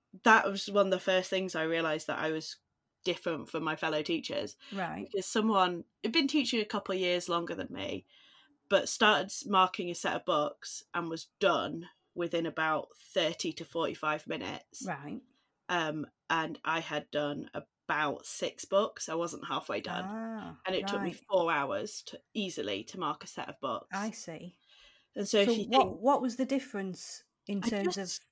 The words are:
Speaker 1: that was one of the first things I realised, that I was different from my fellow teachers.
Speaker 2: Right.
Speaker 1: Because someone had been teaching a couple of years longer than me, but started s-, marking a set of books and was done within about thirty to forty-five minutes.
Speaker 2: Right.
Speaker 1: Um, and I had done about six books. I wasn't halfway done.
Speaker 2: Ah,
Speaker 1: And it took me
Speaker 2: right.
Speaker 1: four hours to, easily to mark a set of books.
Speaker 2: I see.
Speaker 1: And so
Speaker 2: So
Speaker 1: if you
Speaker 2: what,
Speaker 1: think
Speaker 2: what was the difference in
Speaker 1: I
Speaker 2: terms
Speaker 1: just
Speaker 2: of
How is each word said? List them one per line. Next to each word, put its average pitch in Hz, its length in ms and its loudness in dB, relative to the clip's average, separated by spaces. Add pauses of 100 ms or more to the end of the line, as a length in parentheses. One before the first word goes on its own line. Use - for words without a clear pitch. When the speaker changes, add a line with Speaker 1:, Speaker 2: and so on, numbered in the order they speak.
(240)
Speaker 1:
that 220 240 10
was 196 220 -2
one 196 180 6
of 190 40 0
the 185 80 4
first 185 300 2
things 190 260 0
I 160 80 0
realised, 160 440 0
that 139 120 -2
I 156 120 0
was 160 260 -4 (460)
different 165 460 -2
from 156 140 -4
my 160 120 0
fellow 156 260 0
teachers. 151 540 -4 (160)
Speaker 2:
Right. 185 400 -4
Speaker 1:
Because 190 160 -2
someone 196 560 2 (200)
had 226 80 -2
been 285 160 4
teaching 254 320 2
a 208 60 0
couple 202 300 -4
of 190 60 -2
years 180 280 0
longer 170 260 0
than 185 160 -6
me, 95 340 -6 (640)
but 180 200 4
started 208 360 6
s-, - 200 -8
marking 185 440 4
a 175 60 -6
set 170 200 -2
of 165 100 -6
books - 580 0 (100)
and 170 160 -2
was 165 180 -6 (120)
done 165 500 2 (260)
within 170 320 0
about 156 420 0 (240)
thirty 170 400 0
to 165 120 -12
forty-five 156 600 -2
minutes. - 600 -8
Speaker 2:
Right. 151 340 -8 (480)
Speaker 1:
Um, 156 380 0 (220)
and 160 360 -2
I 160 140 0
had 151 320 -6
done 147 420 -2
about 147 720 -2
six - 400 -6
books. - 440 0
I 160 60 -4
wasn't 165 320 -4
halfway 240 340 -2
done. - 260 -4
Speaker 2:
Ah, 220 580 -8
Speaker 1:
And 190 100 0
it 196 120 -2
took 202 140 0
me 175 100 -2
Speaker 2:
right. - 180 -16
Speaker 1:
four 180 220 4
hours 139 560 0
to, - 120 -14 (140)
easily 185 520 -2
to - 140 -12
mark 156 240 -4
a 180 40 -14
set - 220 -8
of 160 120 -16
books. 131 340 -6
Speaker 2:
I 208 160 -4
see. 175 440 -12 (600)
Speaker 1:
And 202 120 -2
so 202 180 6
Speaker 2:
So 240 60 6
Speaker 1:
if 226 80 2
you 196 60 -2
Speaker 2:
what, 240 180 6
Speaker 1:
think 180 180 -2
Speaker 2:
what 254 200 4
was 247 160 -2
the 262 80 0
difference 208 800 -4 (240)
in 202 160 -2
Speaker 1:
I 233 60 0
Speaker 2:
terms 196 260 0
Speaker 1:
just 185 280 -6
Speaker 2:
of - 80 -20